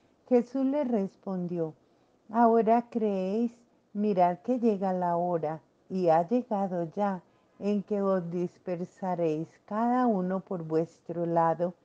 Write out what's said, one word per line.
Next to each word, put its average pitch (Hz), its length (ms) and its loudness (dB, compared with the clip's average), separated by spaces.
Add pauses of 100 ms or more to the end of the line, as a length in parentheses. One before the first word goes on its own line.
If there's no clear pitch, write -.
(280)
Jesús 247 380 2
le 285 180 -2
respondió: 185 920 -4 (560)
"Ahora 226 600 4
creéis, 214 640 -2 (400)
mirad 185 480 2
que 247 200 -2
llega 196 320 0
la 175 240 0
hora, 165 460 -2 (260)
y 185 220 2
ha 165 180 4
llegado 196 560 -2 (100)
ya, 196 280 -2 (380)
en 202 240 -2
que 202 180 -4
os 185 280 0
dispersaréis 175 1160 -4 (160)
cada 240 420 0
uno 185 340 0
por 175 240 -8
vuestro 165 600 -4
lado, 170 480 0 (120)